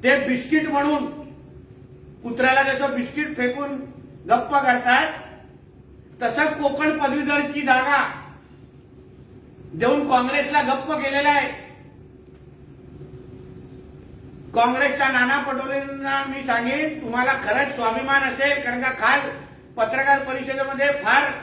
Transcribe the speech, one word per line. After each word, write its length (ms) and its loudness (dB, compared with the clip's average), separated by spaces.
ते 240 4
बिस्किट 400 0
म्हणून 380 0
कुत्र्याला 400 4
जसं 320 0
बिस्किट 420 -4
फेकून 380 -2
गप्प 260 2
करतात 520 4
तसं 240 2
कोकण 520 0
पदवीधरची 640 0
जागा 640 2
देऊन 360 2
काँग्रेसला 520 2
गप्प 300 -2
केलेलं 380 0
आहे. 180 2
काँग्रेसच्या 560 2
नाना 300 2
पटोलेंना 880 -4
मी 180 -8
सांगेन, 580 -2
तुम्हाला 320 0
खरंच 420 -2
स्वाभिमान 460 0
असेल, 400 0
कारण 200 -4
का 80 0
काल 300 2
पत्रकार 420 2
परिषदेमध्ये 680 -2
फार 280 4